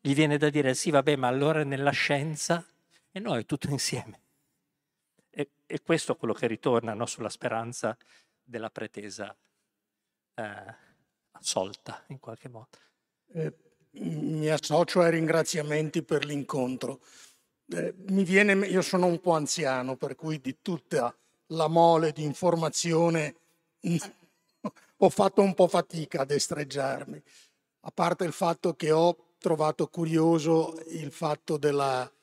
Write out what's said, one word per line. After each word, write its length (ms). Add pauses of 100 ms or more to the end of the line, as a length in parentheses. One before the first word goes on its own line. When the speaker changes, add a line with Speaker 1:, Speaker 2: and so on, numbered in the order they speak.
Speaker 1:
gli 140
viene 220
da 120
dire: 240
"Sì, 160
vabbè, 260
ma 120
allora 360
nella 280
scienza?" 720 (460)
E 80
no, 160
è 100
tutto 240
insieme. 500 (1080)
E, 200 (160)
e 160
questo 320
è 40
quello 160
che 140
ritorna, 460
no, 120
sulla 240
speranza 680 (480)
della 260
pretesa, 680 (1000)
eh, 400 (560)
assolta, 760
in 120
qualche 300
modo. 200 (640)
Speaker 2:
Eh, 200 (440)
mi 520
associo 500
ai 120
ringraziamenti 920
per 220
l'incontro. 720 (720)
Eh, 240 (160)
mi 160
viene, 280 (140)
io 140
sono 240
un 160
po' 100
anziano, 640
per 200
cui 260
di 200
tutta 540 (320)
la 200
mole 440
di 120
informazione 1120 (440)
<laughs> 1160
ho 120
fatto 320
un 120
po' 140
fatica 540
a 40
destreggiarmi, 960 (600)
a 100
parte 340
il 80
fatto 420
che 160
ho 460
trovato 500
curioso 880 (120)
il 220
fatto 460
della 520 (140)